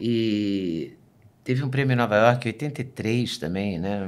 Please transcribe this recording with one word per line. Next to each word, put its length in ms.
e 840
teve 180
um 60
prêmio 240
em 40
Nova 200
York, 300
em 60
oitenta 280
e 40
três 540
também, 400
né? 300